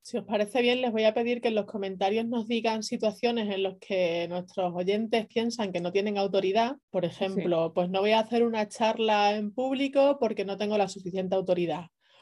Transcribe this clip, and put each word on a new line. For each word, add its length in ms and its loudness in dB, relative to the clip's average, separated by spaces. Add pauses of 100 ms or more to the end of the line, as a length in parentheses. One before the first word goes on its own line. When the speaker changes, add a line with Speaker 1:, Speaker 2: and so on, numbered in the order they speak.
Speaker 1:
Si 140 -8
os 80 -4
parece 380 0
bien, 180 2
les 120 -2
voy 120 0
a 80 6
pedir 300 -2
que 60 2
en 60 0
los 120 0
comentarios 600 -2
nos 220 -4
digan 340 -2
situaciones 720 -2
en 100 -2
las 140 -4
que 520 0
nuestros 440 -4
oyentes 520 0
piensan 460 -2
que 100 -2
no 100 -4
tienen 240 0
autoridad. 600 2 (140)
Por 140 0
Speaker 2:
Sí. 60 0
Speaker 1:
ejemplo, 640 0
pues 160 0
no 100 0
voy 120 4
a 80 4
hacer 220 2
una 240 0
charla 720 2
en 160 -4
público 680 2
porque 280 -2
no 100 -6
tengo 220 0
la 100 4
suficiente 460 -4
autoridad. 540 0 (340)